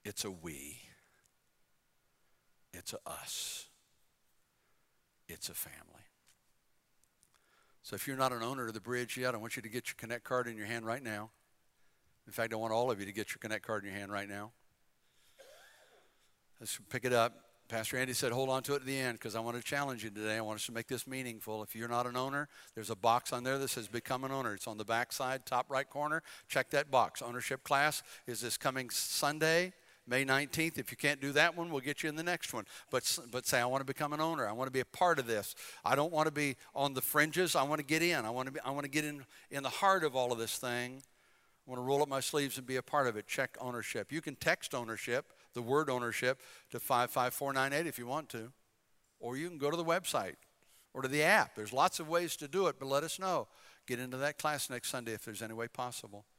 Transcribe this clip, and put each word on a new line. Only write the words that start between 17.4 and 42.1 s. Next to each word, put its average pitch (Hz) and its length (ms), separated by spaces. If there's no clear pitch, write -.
Pastor 113 300
Andy 127 160
said, 120 180
"Hold 131 160
on 131 160
to 139 80
it 143 80
at 131 40
the 135 140
end 123 220
'cause 110 160
I - 40
want 117 160
to 123 60
challenge 139 400
you 110 80
today. 107 260
I 113 40
want 107 160
us 104 100
to 123 60
make 117 160
this 123 180
meaningful." 113 560
If 104 140
you're 113 100
not 120 180
an 123 120
owner, 139 320
there's 110 160
a 113 60
box 113 360
on 123 120
there 135 140
that 135 100
says, 113 180
"Become 123 380
an 135 80
owner." 123 220
It's - 120
on 110 100
the 110 80
back 113 280
side, 131 340
top 127 240
right 139 180
corner. 151 360
Check - 220
that 147 200
box. 120 320
Ownership 123 400
class 147 400
is 117 140
this 117 160
coming 131 340
Sunday, 160 840
May 127 200
nineteenth. 143 540
If 131 120
you 123 60
can't 143 240
do 139 100
that 160 240
one, 170 160
we'll 143 100
get 143 220
you 160 60
in 147 80
the 165 80
next 175 280
one. 107 140
But, - 260
but 123 160
say, 131 140
"I 120 60
want 131 160
to - 20
become 143 280
an 151 80
owner. 156 280
I 104 40
want 123 140
to 131 60
be 131 80
a 120 40
part 170 360
of 120 80
this. 107 260
I 117 100
don't 151 180
want 156 140
to 156 60
be 143 240
on 139 200
the 127 80
fringes. 156 520
I 151 80
want 147 160
to 143 60
get 156 180
in. 165 220
I 110 60
want 127 160
to 135 60
be, 147 100
I 127 80
want 143 120
to 139 80
get 151 140
in, 147 200
in 139 140
the 135 80
heart 190 320
of 135 140
all 123 160
of 113 80
this 113 180
thing. 123 460
I 139 40
want 123 80
to 123 60
roll 139 180
up 147 60
my 135 100